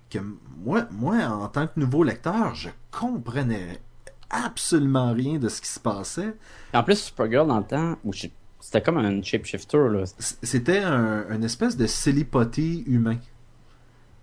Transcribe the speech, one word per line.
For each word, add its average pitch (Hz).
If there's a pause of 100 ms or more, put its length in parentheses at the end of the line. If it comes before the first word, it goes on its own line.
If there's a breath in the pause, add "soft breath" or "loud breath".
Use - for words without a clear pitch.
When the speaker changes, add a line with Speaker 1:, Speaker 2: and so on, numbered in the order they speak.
(100)
Speaker 1:
que - (440)
moi, 208
moi, 160
en 107
tant 147
que 160
nouveau 139
lecteur, 165
je - (220)
comprenais 123 (480)
absolument 139
rien 135
de 117
ce -
qui -
se -
passait. 143 (400 loud breath)
Speaker 2:
En 120
plus, 202
Supergirl, 123
dans 117
le 101
temps, 160
où 101
je, - (340)
c'était -
comme 165
un 101
shapeshifter, - (120)
là. 98 (140)
Speaker 1:
C-, -
c'était 131
un, 113
une 110
espèce 233
de 113
Silly 143
Putty 151
humain. 117 (1080 soft breath)